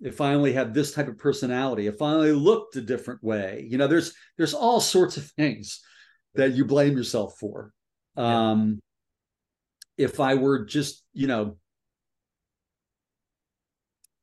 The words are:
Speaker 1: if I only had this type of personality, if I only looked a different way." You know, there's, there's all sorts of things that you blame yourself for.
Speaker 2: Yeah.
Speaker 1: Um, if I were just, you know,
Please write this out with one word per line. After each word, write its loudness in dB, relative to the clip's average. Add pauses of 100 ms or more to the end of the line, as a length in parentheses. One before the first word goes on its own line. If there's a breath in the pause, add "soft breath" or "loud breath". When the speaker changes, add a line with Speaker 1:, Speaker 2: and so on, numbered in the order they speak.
Speaker 1:
if -10
I 2
only 4
had -2
this 0
type -4
of -12
personality, -2
if -4
I 0
only 4
looked 2
a -8
different -8
way." -4
You -2
know, 4
there's, 2 (240 loud breath)
there's -2
all 2
sorts 2
of -10
things -4 (540 soft breath)
that 2
you 2
blame 4
yourself -4
for. -12 (420)
Speaker 2:
Yeah. 2
Speaker 1:
Um, 0 (1160)
if -2
I 2
were 2
just, -6 (120)
you -2
know, -2 (2750)